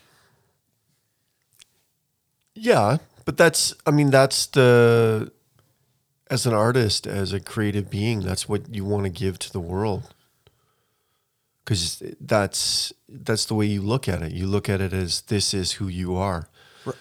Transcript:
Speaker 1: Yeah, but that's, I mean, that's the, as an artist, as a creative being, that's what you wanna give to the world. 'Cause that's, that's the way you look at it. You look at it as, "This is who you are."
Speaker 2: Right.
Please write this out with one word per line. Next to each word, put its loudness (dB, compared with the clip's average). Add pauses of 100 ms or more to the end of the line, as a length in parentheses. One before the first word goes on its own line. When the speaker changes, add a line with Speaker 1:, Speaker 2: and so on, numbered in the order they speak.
(2500)
Speaker 1:
Yeah, 4 (260)
but -6
that's, 4 (120)
I 2
mean, 4
that's 4
the, 4 (960)
as -2
an 2
artist, 2
as -4
a -4
creative -4
being, -2
that's -4
what -4
you -6
wanna -2
give -4
to -12
the -6
world. -4 (1500)
'Cause -4 (180)
that's, -2 (160)
that's -4
the -4
way 0
you -2
look -2
at -2
it. -8
You -4
look -2
at 0
it -4
as, -4
"This -2
is -4
who -6
you -4
are." -2 (380)
Speaker 2:
Right. -8